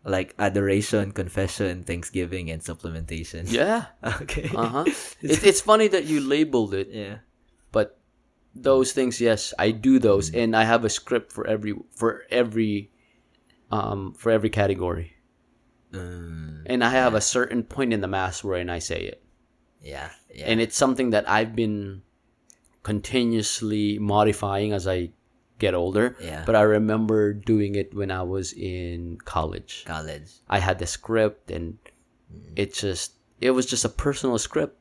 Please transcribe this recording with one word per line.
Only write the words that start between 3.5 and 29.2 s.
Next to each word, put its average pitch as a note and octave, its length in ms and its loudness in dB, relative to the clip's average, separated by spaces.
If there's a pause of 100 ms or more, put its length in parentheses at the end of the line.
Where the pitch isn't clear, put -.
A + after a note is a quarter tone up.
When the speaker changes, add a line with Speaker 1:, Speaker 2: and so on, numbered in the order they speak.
Speaker 2:
Yeah. F#3 360 0 (180)
Speaker 1:
<laughs> - 160 -4
Okay. - 320 -6
Speaker 2:
Uh-huh. A#2 320 -2 (200)
Speaker 1:
<laughs> - 200 -16
Speaker 2:
It, D3 240 2
it's G3 160 4
funny G#3+ 240 6
that F#3 160 2
you D3+ 160 0
labeled C3+ 560 2
it. F#2+ 160 -4
Speaker 1:
Yeah. G#2 320 -12 (480)
Speaker 2:
But A2 240 0 (580)
those C3 380 4
things, B2+ 260 0
yes, A2+ 400 2
I G#2+ 140 4
do C3 260 6
those, G2+ 320 6
Speaker 1:
Mm. A#2 140 0
Speaker 2:
and A2 120 2
I A2 120 6
have A#2 160 4
a G#2+ 80 2
script - 400 -4
for - 160 -6
every, G#2+ 240 -2 (240)
for A2+ 320 0
every, A2 640 0 (800)
um, G2+ 400 -4
for - 180 -2
every G#2+ 220 4
category. F2+ 640 0 (800)
Speaker 1:
Mm, E2 720 -12
Speaker 2:
And B2 160 2
I A#2 80 4
have B2+ 240 6
Speaker 1:
yeah. - 20 4
Speaker 2:
a G2+ 60 0
certain A#2+ 400 0
point B2 320 0
in G2+ 80 -2
the F#2 80 -4
mass F#2 320 -2
wherein F2+ 240 -2
I F2 160 -4
say G1+ 240 -6
it. - 140 -16 (580)
Speaker 1:
Yeah, C#2 300 -12 (180)
yeah. - 240 -4
Speaker 2:
And A2+ 80 4
it's A2+ 160 0
something C3 400 2
that G#2 120 2
I've A2 280 2
been G#2 460 -4 (800)
continuously G#2 1160 -2
modifying G#2 720 2
as F#2+ 140 -2
I F2+ 240 -2 (480)
get F#2+ 160 2
older. G2 460 2
Speaker 1:
Yeah. D#2+ 260 -10
Speaker 2:
But A2+ 100 2
I G#2+ 60 8
remember G#2+ 720 4
doing G#2 420 0
it G2 200 -4
when G2+ 160 -4
I F#2 120 -4
was F#2 300 -4
in F2 720 -8